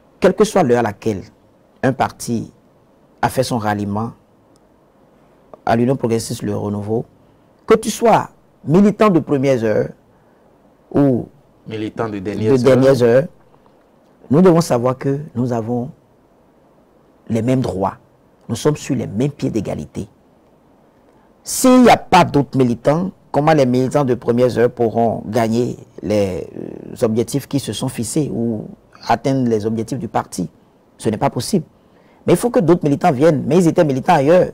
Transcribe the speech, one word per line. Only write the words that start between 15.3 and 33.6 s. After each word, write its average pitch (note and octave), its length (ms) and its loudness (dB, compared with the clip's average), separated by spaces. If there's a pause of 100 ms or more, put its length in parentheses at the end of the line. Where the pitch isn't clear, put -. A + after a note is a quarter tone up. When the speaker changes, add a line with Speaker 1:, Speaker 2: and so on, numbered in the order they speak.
Speaker 1:
nous A#2+ 180 -2
avons A#2+ 360 -4 (1400)
les A2+ 120 -2
mêmes C3 200 0
droits. F#2+ 360 -4 (520)
Nous A#2 60 -4
sommes D3+ 200 0
sur - 180 -6
les A2 140 -4
mêmes A#2 240 -4
pieds C3 180 -6
d'égalité. F#2 580 -8 (1400)
S'il B3+ 400 4
n'y A3+ 60 8
a - 60 6
pas F3 300 4
d'autres C3 320 -2
militants, C#3+ 540 0 (200)
comment D3+ 220 2
les C#3+ 120 4
militants B2+ 380 0
de B2+ 120 0
premières A#2+ 420 0
heures A#2 140 2
pourront A2+ 560 -2
gagner A2+ 500 -2 (240)
les, G2 440 -2 (120)
euh, G1+ 480 -8
objectifs A2+ 420 -2
qui C#3+ 120 -4
se A#2+ 120 -6
sont C3 160 -8
fixés C3+ 460 -4
ou A#2 340 -4 (400)
atteindre B2+ 400 -2
les A2 180 0
objectifs A2+ 340 -4
du G#2+ 100 -8
parti ? D3+ 400 -6 (480)
Ce - 120 -4
n'est G3+ 80 -2
pas - 120 -2
possible. - 360 -4 (600)
Mais - 80 2
il F3 40 4
faut A#3+ 120 -2
que - 100 0
d'autres E3+ 240 2
militants D3+ 300 0
viennent. C3 340 2
Mais B2 120 2
ils F3 100 4